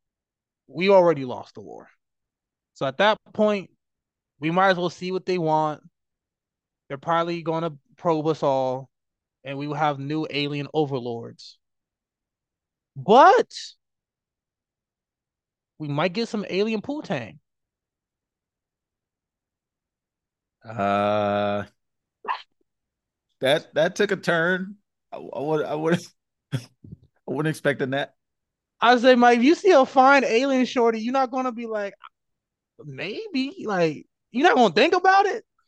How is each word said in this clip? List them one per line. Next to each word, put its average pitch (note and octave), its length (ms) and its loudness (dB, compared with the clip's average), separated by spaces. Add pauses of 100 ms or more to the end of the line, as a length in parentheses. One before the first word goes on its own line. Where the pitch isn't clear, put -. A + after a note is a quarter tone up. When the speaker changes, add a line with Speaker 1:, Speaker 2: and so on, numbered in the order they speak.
(680)
Speaker 1:
we E3 220 -2
already E3+ 360 6
lost A2+ 300 -12
the A2 60 -18
war. A#1 260 -20 (880)
So C#3+ 120 -8
at C3+ 120 -8
that G#3 200 2 (160)
point, G#3 360 0 (720)
we D#3 120 -4
might F#3+ 200 4
as F3 60 2
well F3+ 120 -2
see F3+ 240 -10
what F3+ 120 -6
they F#3 120 -2
want. D#3 440 -2 (1080)
They're C#3 80 -10
probably E3+ 440 -2
gonna E3 300 -4 (260)
probe D#3 300 -2
us D#3 160 -2
all, C3+ 460 -2 (560)
and C#3 120 -10
we C#3+ 100 -8
will D3 80 -8
have D3 240 0
new D3 300 -6
alien C#3+ 440 -6
overlords. B2 840 -6 (1400)
But C#4 560 6 (2250)
we D3+ 100 -12
might D#3 260 -2
get A#3 160 -4
some G#3+ 200 -6
alien G#3+ 320 -4
poo-tang. G3 580 -10 (3250)
Speaker 2:
Uh, G2+ 1000 -2 (1800)
that, C#3 340 -2
that F3 200 0
took G#3 160 0
a F#3+ 60 -4
turn. F3+ 580 -2 (360)
I, - 60 -14
I - 220 -14
would, D3+ 260 -4
I D3 100 -6
would, E3 240 -2 (260)
<laughs> - 280 -20
I B2 60 -4 (680)
wasn't D3+ 220 -4
expecting C#3 420 -4
that. C#3 240 -6 (640)
Speaker 1:
I A#3+ 160 6
say, B3+ 180 6
Mike, A#3+ 240 6
if A3+ 40 0
you D#4 120 6
see F#4+ 160 2
a C4+ 140 6
fine C4+ 380 4
alien B3+ 420 0
shorty, A#3 340 0
you're A#3+ 140 -6
not C4 180 0
gonna B3+ 200 -4
be A#3 140 -10
like, G#3 280 -8 (920)
"Maybe," C4 800 -8
like, F3 400 -2 (260)
you're C#4 160 2
not C4 80 4
gonna A3+ 180 4
think D#4 200 2
about F#4+ 340 4
it. A4 180 -6 (220)